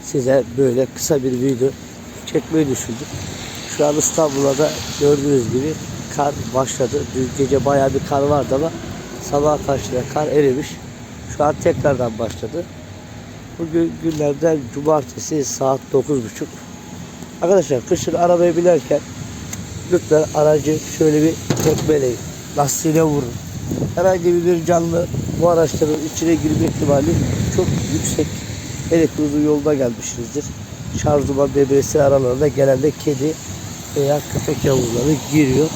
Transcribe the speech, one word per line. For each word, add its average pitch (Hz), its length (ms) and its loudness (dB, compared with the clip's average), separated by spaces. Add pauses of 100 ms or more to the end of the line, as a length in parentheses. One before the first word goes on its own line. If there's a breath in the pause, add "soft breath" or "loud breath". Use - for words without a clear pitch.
Size 131 400 2 (140)
böyle 131 360 4
kısa 143 280 0
bir 127 100 0
video 127 360 0 (580)
çekmeyi 160 420 0
düşündüm. 123 380 -4 (680)
Şu 151 100 2
an 147 100 2
İstanbul'da 143 640 2
da 151 120 2 (300)
gördüğünüz 143 520 4
gibi 139 200 0 (440)
kar 147 180 0 (200)
başladı. 131 480 0 (120)
Dün 127 140 0 (100)
gece 135 260 2
bayağı 135 300 2
bir 135 140 2
kar 139 140 0
vardı 139 320 2
ama 156 160 0 (520)
sabah 143 440 2
karşıya 127 360 -2 (120)
kar 151 120 0
erimiş. 143 420 2 (680)
Şu 151 80 0
an 147 180 2
tekrardan 127 560 0
başladı. 117 460 -6 (920)
Bugün 165 340 0 (100)
günlerden 151 560 0 (160)
cumartesi 143 680 0
saat 135 360 0 (120)
dokuz 131 320 0
buçuk. 123 240 -8 (920)
Arkadaşlar 165 460 4
kışın 175 260 0
arabaya 175 420 4
binerken 165 440 4 (920)
lütfen 156 320 2 (100)
aracı 151 440 2 (200)
şöyle 151 240 4
bir 160 120 2 (300)
tekmeleyin, 143 520 2 (400)
lastiğine 151 460 2
vurun. 143 300 0 (640)
Herhangi 175 520 2
bir 170 200 2
canlı 170 400 2 (360)
bu 170 60 6
araçların 160 480 2 (180)
içine 165 200 2
girme 156 320 2
ihtimali 143 440 2 (460)
çok 180 100 2 (260)
yüksek. 156 340 0 (600)
Hele 165 180 4
ki - 200 -2
uzun 147 200 2
yolda 151 280 2
gelmişsinizdir. 123 720 -4 (580)
Şanzıman 139 520 2
debriyesi 139 480 4
aralarında 139 460 4
genelde 135 420 4
kedi 147 420 -2 (640)
veya 143 240 2 (120)
köpek 143 320 -2
yavruları 131 520 2 (160)
giriyor. 147 440 4